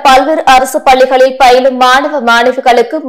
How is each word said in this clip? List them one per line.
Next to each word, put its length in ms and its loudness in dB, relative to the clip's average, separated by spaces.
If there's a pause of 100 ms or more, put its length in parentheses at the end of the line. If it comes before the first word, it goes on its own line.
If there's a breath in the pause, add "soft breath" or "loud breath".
பல்வேறு 380 0 (100)
அரசு 320 0
பள்ளிகளில் 560 2
பயிலும் 400 2
மாணவ 480 0
மாணவிகளுக்கு 800 0